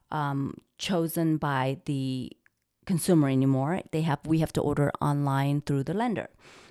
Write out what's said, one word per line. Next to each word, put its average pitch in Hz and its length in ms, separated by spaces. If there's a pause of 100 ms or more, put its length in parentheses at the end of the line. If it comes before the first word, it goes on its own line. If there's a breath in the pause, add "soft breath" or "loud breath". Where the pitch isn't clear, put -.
(120 loud breath)
um, 139 460 (200)
chosen 165 600
by 139 480
the 131 460 (540)
consumer 160 440
anymore. 135 520 (100)
They 160 100
have, 156 240
we 160 140
have 156 140
to - 80
order 143 380
online 143 600
through 139 220
the 156 100
lender. 208 360 (420 loud breath)